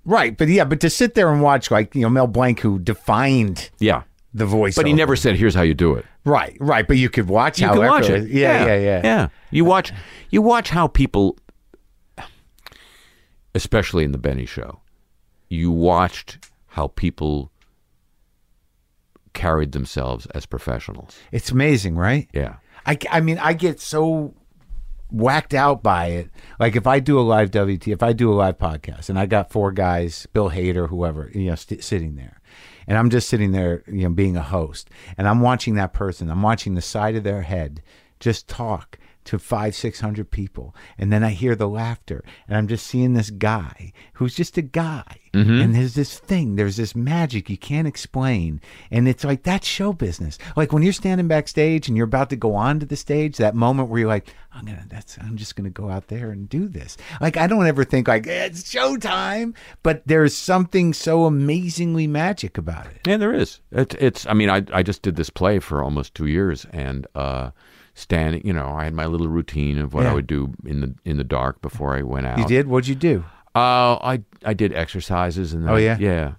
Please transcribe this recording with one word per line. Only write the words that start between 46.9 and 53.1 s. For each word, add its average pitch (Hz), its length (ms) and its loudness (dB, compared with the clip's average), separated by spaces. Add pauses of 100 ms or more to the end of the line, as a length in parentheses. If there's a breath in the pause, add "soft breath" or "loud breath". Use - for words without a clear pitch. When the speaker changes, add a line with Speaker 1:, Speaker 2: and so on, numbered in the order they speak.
Speaker 1:
magic 127 540 -2
you 101 80 -6
can't 151 300 -4
explain, 110 720 -4 (300 loud breath)
and 120 160 2
it's 127 180 0
like, 139 180 -2
that's 190 240 -2
show 202 260 -2
business. 85 440 -6 (180 loud breath)
Like, 156 160 0
when 151 120 2
you're 190 100 4
standing 180 340 -2
backstage 156 600 0
and 110 80 0
you're 113 80 2
about 131 240 0
to 143 80 -4
go 107 180 0
onto 143 300 0
the 143 100 -8
stage, 147 420 -2